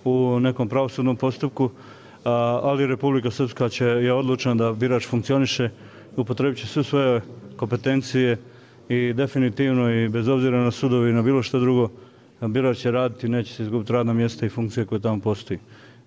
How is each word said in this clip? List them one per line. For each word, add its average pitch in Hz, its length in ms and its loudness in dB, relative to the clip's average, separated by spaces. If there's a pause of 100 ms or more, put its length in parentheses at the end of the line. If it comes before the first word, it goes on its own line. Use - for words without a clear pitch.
u 127 340 2
nekom 123 300 0
pravosudnom 127 460 0
postupku, 131 540 -2 (560)
a, 120 380 2
ali 139 240 2
Republika 127 440 0
Srpska 123 380 -2
će, 123 160 -2
je 120 280 2
odlučna 127 420 0
da 113 180 2
Birač 120 340 0
funkcioniše, 127 640 0 (460)
upotrebit 127 440 -2
će 113 80 -10
sve 147 160 -2
svoje 127 380 2 (360)
kompetencije 127 800 0 (520)
i 120 240 2
definitivno 131 800 2
i 113 180 2
bez 113 180 0
obzira 127 360 2
na 120 80 2
sudovi 120 380 2
i 113 40 2
na 117 80 2
bilo 127 220 2
što 131 160 -2
drugo, 123 300 4 (520)
Birač 120 360 0
će 123 140 -2
raditi, 120 380 -2
neće 117 240 -2
se 117 100 -8
izgubiti 110 300 -2
radna 117 200 0
mjesta 117 320 0
i 107 40 -2
funkcije 113 360 -4
koje 104 160 -4
tamo 107 180 -2
postoji. 101 400 -4 (480)